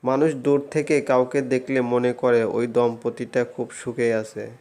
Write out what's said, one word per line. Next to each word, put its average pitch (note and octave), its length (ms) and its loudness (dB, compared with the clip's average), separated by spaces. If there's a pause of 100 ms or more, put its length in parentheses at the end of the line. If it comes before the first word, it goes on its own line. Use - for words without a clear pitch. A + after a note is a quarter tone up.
মানুষ C#3 300 2
দূর C#3+ 380 0
থেকে D3 300 2
কাউকে B2+ 400 2
দেখলে B2+ 400 0
মনে B2 320 2
করে A#2+ 300 2
ওই A2+ 240 0
দম্পতিটা A#2+ 800 0
খুব A#2+ 260 -8
সুখে A#2 420 -2
আছে G#2+ 480 -6